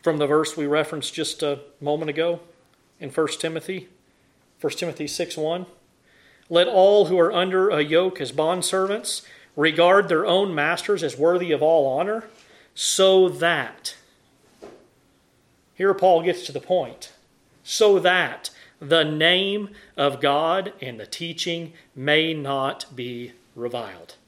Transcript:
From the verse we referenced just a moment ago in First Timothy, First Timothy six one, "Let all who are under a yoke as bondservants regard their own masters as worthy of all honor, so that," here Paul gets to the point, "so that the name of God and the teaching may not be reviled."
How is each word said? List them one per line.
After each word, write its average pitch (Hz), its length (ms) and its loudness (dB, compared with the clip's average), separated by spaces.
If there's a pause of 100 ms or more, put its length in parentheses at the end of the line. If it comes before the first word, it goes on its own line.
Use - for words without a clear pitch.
From 160 140 0
the 147 80 0
verse 151 300 0
we 151 80 -4
referenced 151 480 -4
just - 300 -6
a 143 180 -4 (200)
moment 151 280 -4
ago 147 320 -2 (600)
in 135 100 -12
First 151 300 -2
Timothy, 165 480 -8 (720)
First 143 200 -6
Timothy 151 300 -6
six 170 280 -6
one, 165 300 -4 (800)
"Let 175 200 4
all 202 380 6
who 180 120 2
are 170 140 4
under 190 360 2
a 156 140 2
yoke 175 380 2
as 127 100 -6
bondservants 185 920 -2 (340)
regard 165 520 4
their 165 160 2
own 190 300 2
masters 170 480 -2
as 135 160 -6
worthy 175 320 2
of 147 140 0
all 147 340 2
honor, 208 320 -4 (460)
so 190 520 4
that," 151 680 -4 (1800)
here 190 180 0
Paul 180 300 4
gets 175 240 -4
to 143 60 -12
the 143 80 -8
point, 139 500 -6 (540)
"so 202 340 4
that 175 520 0 (280)
the 156 260 2
name 185 680 -2 (220)
of 143 240 -2
God 165 600 0
and 123 180 -12
the 104 80 -14
teaching 170 680 -10 (200)
may 151 380 0
not 139 640 -6
be 120 380 -12 (240)
reviled." 117 580 -10 (140)